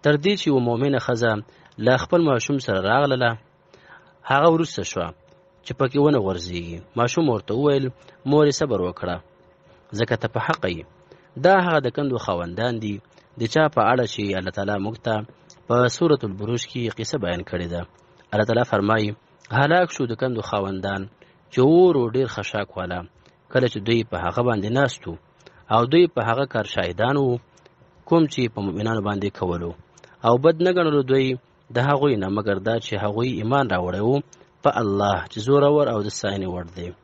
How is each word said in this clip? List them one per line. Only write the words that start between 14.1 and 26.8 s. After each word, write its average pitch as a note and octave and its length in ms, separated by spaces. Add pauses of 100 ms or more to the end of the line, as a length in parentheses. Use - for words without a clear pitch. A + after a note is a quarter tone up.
الله F#2 160
تعالی G2+ 340
موږ A2 120
ته A2+ 160 (520)
په A#2 100 (120)
سورة D3 360
البروج G#2 420
کې A#2 300
قصه A#2 220
بیان F2 260
کړې F2 240
ده.» E2+ 140 (520)
الله G#2+ 120
تعالی A#2 180
فرمایي، G#2 460 (420)
هلاک D3+ 400
شو - 140
د A#2 100
کندو B2 260
خاوندان G2 600 (520)
چې - 60
اور E3+ 360
و A#2+ 140
ډېر B2+ 180
خشاک G#2 500
والا، F2+ 220 (500)
کله B2+ 180
چې A2+ 120
دوی A2+ 240
په F#2 140
هغه F2 260
باندې G#2+ 280
ناست C3+ 360
وو E2+ 80 (560)
او A2+ 140
دوی E3 220
په B2+ 160
هغه A#2 220
کار A2+ 200
شاهدان G2 520